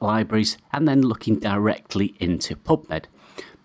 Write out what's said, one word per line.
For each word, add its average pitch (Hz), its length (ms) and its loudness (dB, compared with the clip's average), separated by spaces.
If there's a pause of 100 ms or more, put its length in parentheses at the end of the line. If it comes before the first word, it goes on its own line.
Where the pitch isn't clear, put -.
libraries, 110 580 0 (140)
and 147 160 0
then 135 140 4
looking 110 360 0
directly 101 800 -2
into 87 380 -2
PubMed. 151 480 -2 (600)